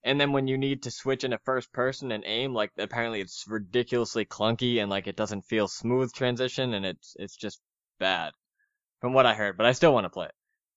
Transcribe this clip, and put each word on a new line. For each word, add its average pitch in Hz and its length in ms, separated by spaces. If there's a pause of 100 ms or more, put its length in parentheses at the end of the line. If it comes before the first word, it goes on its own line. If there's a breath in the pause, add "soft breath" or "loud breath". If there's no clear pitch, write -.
And 139 160
then 143 120
when 135 140
you 131 120
need 139 240
to 123 80
switch 135 340
into 123 200
first 131 280
person 127 400
and 107 140
aim, 123 260
like, 107 260
apparently 113 440
it's - 260
ridiculously 110 800
clunky 117 540
and, 101 100
like, 98 160
it 101 100
doesn't 101 300
feel 107 220
smooth 123 440
transition, 127 640
and 98 100
it's, - 340
it's 98 180
just - 240 (380)
bad. 87 340 (680)
From 123 140
what 131 120
I 110 80
heard, 101 220
but 107 100
I 127 60
still 151 220
wanna 98 160
play 85 160
it. - 80 (420)